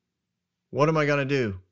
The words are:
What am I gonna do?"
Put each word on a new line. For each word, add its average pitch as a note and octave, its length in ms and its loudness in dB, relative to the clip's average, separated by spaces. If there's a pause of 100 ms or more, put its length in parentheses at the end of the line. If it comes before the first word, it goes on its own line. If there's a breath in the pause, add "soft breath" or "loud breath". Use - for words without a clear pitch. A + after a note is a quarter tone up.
(720)
What C3+ 180 2
am D#3+ 80 2
I D3+ 80 2
gonna C#3+ 200 0
do?" B2 360 -2 (120)